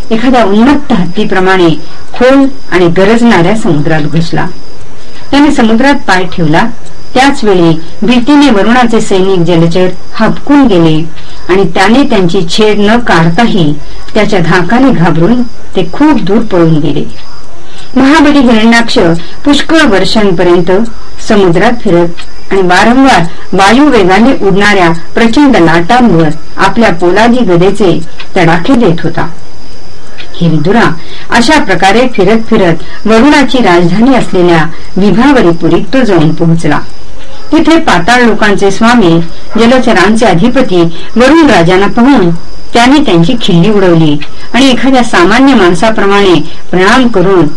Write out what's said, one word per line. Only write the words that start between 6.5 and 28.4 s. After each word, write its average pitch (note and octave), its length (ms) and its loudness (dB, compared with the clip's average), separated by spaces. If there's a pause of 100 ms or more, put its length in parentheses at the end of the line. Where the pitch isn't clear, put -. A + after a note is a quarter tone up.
त्याच C4+ 300 0
वेळी E3+ 360 2 (220)
भीतीने B3+ 480 2
वरुणाचे A3+ 500 0
सैनिक G3 380 0
जलचर E3+ 500 0 (260)
हबकून B3 520 0
गेले D#3+ 380 0 (480)
आणि G3 120 0
त्याने G#3 380 0
त्यांची F#3+ 460 0
छेड G#3+ 300 0
न G#3+ 200 0
काढताही E3+ 760 0 (400)
त्याच्या G#3 260 0
धाकाने G3 500 0
घाबरून F3 520 0
ते - 500 -2
खूप C#4+ 300 0
दूर G3 160 0
पळून E3 400 0
गेले. C3+ 580 -2 (600)
महाबली C#4+ 420 2
हिरण्याक्ष A#3 600 2 (460)
पुष्कळ D#4 420 0
वर्षांपर्यंत F#3 840 0 (580)
समुद्रात G3+ 440 0 (100)
फिरत E3+ 260 0 (440)
आणि F#3+ 100 0
वारंवार A3 600 2 (300)
वायू G#3 320 2
वेगाने A3 600 2
उडणाऱ्या G3 440 0 (240)
प्रचंड A#3 420 2
लाटांवर E3+ 720 2 (280)
आपल्या G3+ 360 0
पोलादी G3+ 460 0
गदेचे F3+ 600 0 (360)
तडाखे E3+ 380 0